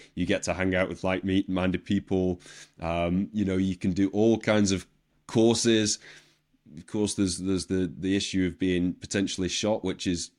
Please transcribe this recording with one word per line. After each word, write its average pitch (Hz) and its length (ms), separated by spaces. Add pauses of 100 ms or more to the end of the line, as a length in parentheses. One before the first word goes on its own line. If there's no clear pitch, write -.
(140)
You 90 120
get 98 160
to 92 100
hang 92 220
out 92 140
with - 160
like-minded 92 800
people. 92 560 (400)
Um, 85 520
you 107 120
know, 95 120
you 95 200
can 98 160
do 98 180
all 110 260
kinds 107 360
of 92 140 (400)
courses. 113 760 (760)
Of 85 100
course, 104 280
there's, 92 240
there's 92 280
the, 92 300
the 95 200
issue 95 300
of 85 120
being 90 360
potentially 92 540
shot, 107 360
which 95 220
is 87 320